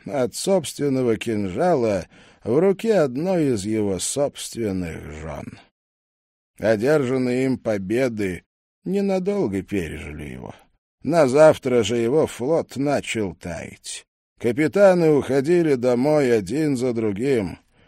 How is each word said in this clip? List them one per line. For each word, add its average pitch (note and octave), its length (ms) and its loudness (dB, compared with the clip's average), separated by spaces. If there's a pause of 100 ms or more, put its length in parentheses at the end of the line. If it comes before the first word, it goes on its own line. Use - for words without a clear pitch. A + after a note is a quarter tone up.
а C3+ 160 -2
от A2+ 100 -2
собственного C3+ 840 0
кинжала G#2+ 920 0 (360)
в A2+ 140 0
руке G3 380 2
одной D3+ 580 0
из G2+ 100 -4
его G#2 360 -2
собственных F#2+ 1000 -4 (220)
жён. D#2 380 -12 (1000)
Одержанные B2+ 880 0
им B2+ 140 -2
победы G#2+ 840 -4 (420)
ненадолго F#3+ 760 -2
пережили D#2+ 600 -8
его. C2 320 -14 (480)
На D#3+ 240 4
завтра C3 560 6
же A2+ 140 -2
его A#2+ 280 2
флот C3+ 500 -4
начал A2+ 600 -2
таять. - 720 -12 (340)
Капитаны D#3+ 720 4
уходили C#3+ 640 2
домой B2+ 600 2
один B2+ 420 0
за B2 160 -2
другим. A2 640 -2 (280)